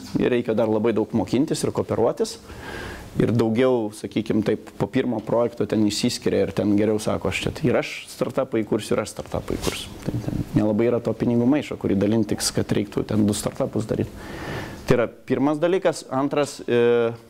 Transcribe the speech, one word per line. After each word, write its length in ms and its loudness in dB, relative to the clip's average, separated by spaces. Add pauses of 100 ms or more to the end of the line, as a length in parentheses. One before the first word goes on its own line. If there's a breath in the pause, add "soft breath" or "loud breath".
(140)
ir 160 2
reikia 240 2
dar 160 2
labai 240 2
daug 160 0
mokintis 560 0
ir 80 -2
kooperuotis. 640 0 (840 loud breath)
Ir 160 4
daugiau, 540 4 (100)
sakykim 480 0
taip, 220 -2 (100)
po 80 0
pirmo 380 0
projekto 420 0
ten 220 2
išsiskiria 560 0
ir 100 -2
ten 240 2
geriau 240 2
sako: 300 -2
„Aš 160 -4
čia, 40 -4 (140)
ir 140 2
aš 320 -6
startupą 500 -2
įkursiu, 320 0
ir 80 2
aš 140 -8
startupą 420 -6
įkursiu.“ 320 -6 (140)
Ten, 180 -4
ten 160 -4 (160)
nelabai 320 2
yra 160 2
to 140 -2
pinigų 320 2
maišo, 320 0
kurį 180 0
dalint, 300 2
tik 160 -2 (100)
kad 240 0
reiktų 300 -2
ten 180 2
du 80 4
startupus 560 -4
daryt. 200 -2 (760 loud breath)
Tai 140 6
yra 80 2
pirmas 500 0
dalykas. 520 0
Antras, 500 0
e, 520 4 (180)